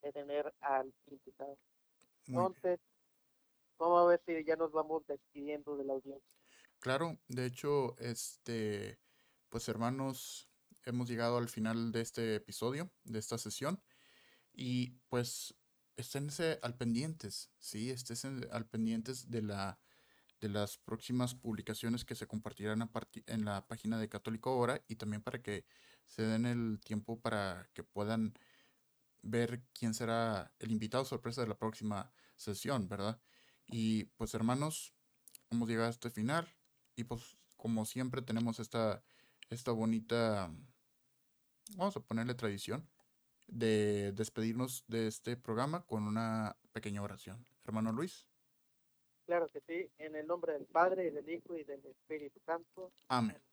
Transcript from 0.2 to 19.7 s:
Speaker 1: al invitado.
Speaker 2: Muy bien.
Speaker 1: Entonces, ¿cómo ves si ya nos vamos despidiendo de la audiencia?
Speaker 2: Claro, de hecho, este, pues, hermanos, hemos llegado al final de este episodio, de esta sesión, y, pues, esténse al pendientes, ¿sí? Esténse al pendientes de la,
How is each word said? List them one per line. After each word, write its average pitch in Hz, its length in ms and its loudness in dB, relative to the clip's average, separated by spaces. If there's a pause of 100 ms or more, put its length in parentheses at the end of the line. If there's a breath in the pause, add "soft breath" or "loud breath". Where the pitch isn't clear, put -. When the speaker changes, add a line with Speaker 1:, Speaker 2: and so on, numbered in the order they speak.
Speaker 1:
al 135 340 2 (140)
invitado. 139 500 -14 (680)
Speaker 2:
Muy 127 80 -4
bien. 156 40 4
Speaker 1:
Entonces, 180 400 2 (960)
¿cómo 175 280 8
ves 175 200 10
si 165 180 -2
ya 160 120 4
nos 160 160 0
vamos 156 360 0
despidiendo 147 720 -6
de 139 80 -2
la 135 80 0
audiencia? 135 360 -6 (500 soft breath)
Speaker 2:
Claro, 143 380 0 (100)
de 127 180 -2
hecho, 135 540 2
este, 110 1000 -2 (500 soft breath)
pues, - 200 -4
hermanos, 127 800 -2 (340)
hemos 123 240 0
llegado 117 300 4
al 120 100 2
final 113 440 0
de 117 100 2
este 113 340 0
episodio, 131 560 -4 (120)
de 113 160 -4
esta 113 180 -4
sesión, 135 440 -2 (720 soft breath)
y, 123 380 0 (160)
pues, - 480 -2 (400)
esténse 147 680 -2
al 120 120 -2
pendientes, 123 840 -2
¿sí? 113 320 -4
Esténse 123 360 -6 (240)
al 113 140 -4
pendientes 113 640 -2
de 117 140 -2
la, 98 360 -2 (600 soft breath)